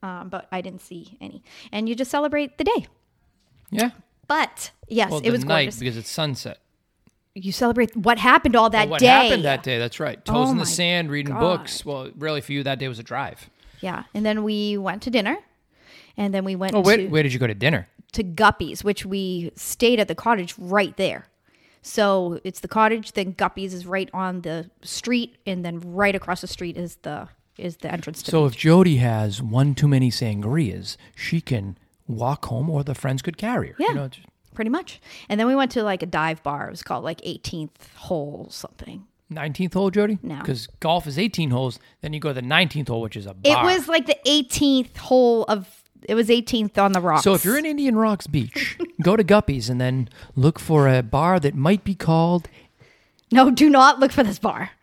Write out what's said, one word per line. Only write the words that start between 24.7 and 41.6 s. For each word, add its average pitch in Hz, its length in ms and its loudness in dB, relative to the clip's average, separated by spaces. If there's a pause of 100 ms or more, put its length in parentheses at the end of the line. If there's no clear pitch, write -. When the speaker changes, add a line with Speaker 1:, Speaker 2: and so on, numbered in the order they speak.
Speaker 1:
street, 240 540 -4 (100)
and 180 180 -6
then 170 160 -8
right 190 360 0
across 180 260 -6
the 180 60 -12
street 170 280 -10
is 175 280 -10
the, - 260 -12 (280)
is 175 200 -10
the 160 140 -10
entrance 160 320 -10
to - 80 -10
Speaker 2:
So 160 100 4
Speaker 1:
the 147 60 4
Speaker 2:
if 123 60 0
Speaker 1:
beach. - 80 -10
Speaker 2:
Jody 165 360 6
has 110 460 0
one 131 320 2
too 147 120 2
many 127 220 4
sangrias, 107 880 -4 (180)
she - 240 -4
can 98 380 -6 (300)
walk 123 400 -4
home, 127 220 -4
or 143 140 -2
the 135 120 -6
friends 131 260 -4
could 170 160 -8
carry 214 320 -4
her. - 80 -20
Speaker 1:
Yeah. 381 120 0
Speaker 2:
You 466 60 -2
know, 139 120 -6
just - 180 -18 (340)
Speaker 1:
Pretty 220 120 -4
much. 349 280 -6 (300)
And 208 100 -2
then 226 80 2
we 262 80 2
went 262 160 0
to, 233 120 -2
like, 196 200 -4
a - 20 -8
dive 160 380 -4
bar. 143 240 -6
It - 40 -12
was - 120 -16
called, - 220 -6
like, 165 180 -8
eighteenth - 720 -12
Hole 147 560 -8
something. - 540 -18 (240)
Speaker 2:
Nineteenth 156 440 -6
Hole, 190 160 2
Jody? 208 320 0
Speaker 1:
No. 143 220 -10
Speaker 2:
'Cause 127 240 -6 (140)
golf 160 260 0
is 139 100 -8
eighteen 175 340 0
holes. 127 280 -2 (220)